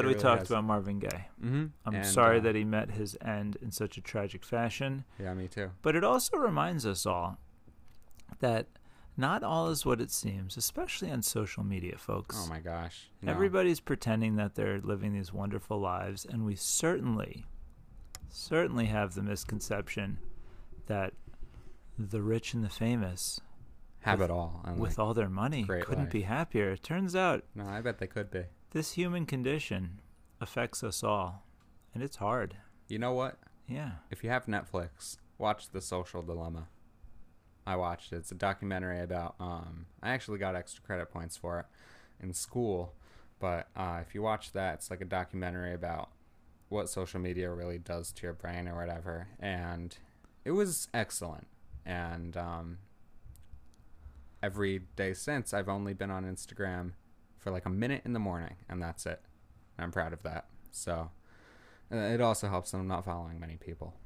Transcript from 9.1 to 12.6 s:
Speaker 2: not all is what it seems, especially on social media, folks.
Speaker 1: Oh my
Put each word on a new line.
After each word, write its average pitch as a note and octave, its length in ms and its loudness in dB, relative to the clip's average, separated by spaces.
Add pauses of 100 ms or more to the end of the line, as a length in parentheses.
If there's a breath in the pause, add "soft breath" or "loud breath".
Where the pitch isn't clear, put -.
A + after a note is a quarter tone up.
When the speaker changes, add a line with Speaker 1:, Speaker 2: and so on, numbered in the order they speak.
Speaker 2:
not D3+ 260 4
all E3 280 4
is D3+ 160 0
what B2 160 6
it - 80 -2
seems, G2 480 -2
especially - 520 -2
on B2 120 0
social G#2 420 0
media, F#2 320 -2
folks. G2 420 -2
Speaker 1:
Oh F2+ 100 -2
my D#2+ 120 -4